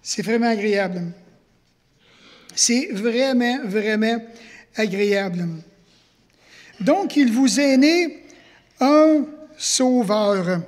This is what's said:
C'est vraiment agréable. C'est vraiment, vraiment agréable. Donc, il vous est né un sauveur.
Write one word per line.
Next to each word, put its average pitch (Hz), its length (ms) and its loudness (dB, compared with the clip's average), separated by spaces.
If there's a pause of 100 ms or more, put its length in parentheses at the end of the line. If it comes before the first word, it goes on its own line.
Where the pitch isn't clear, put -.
C'est - 200 -8
vraiment 226 260 0
agréable. 202 540 -2 (1500)
C'est 254 380 0
vraiment, 240 720 -2
vraiment 214 580 -2 (520)
agréable. 196 720 -2 (1300)
Donc, 302 380 0
il 269 120 4
vous 240 300 2
est 277 160 2
né 320 480 2 (560)
un 302 460 4 (320)
sauveur. 202 1120 0